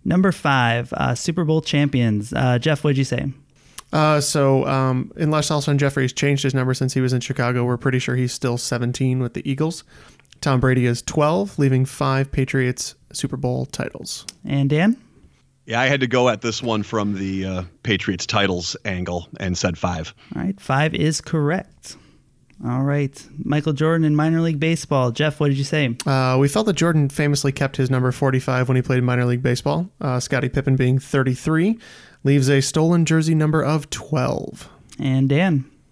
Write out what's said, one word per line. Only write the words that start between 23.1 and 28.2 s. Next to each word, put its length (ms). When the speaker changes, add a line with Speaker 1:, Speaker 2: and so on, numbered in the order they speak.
Speaker 1:
Michael 300
Jordan 320
in 100
minor 260
league 180
baseball. 520
Jeff, 280
what 80
did 100
you 60
say? 320
Speaker 2:
Uh, 340
we 80
felt 200
that 60
Jordan 360
famously 420
kept 260
his 120
number 220
forty-five 560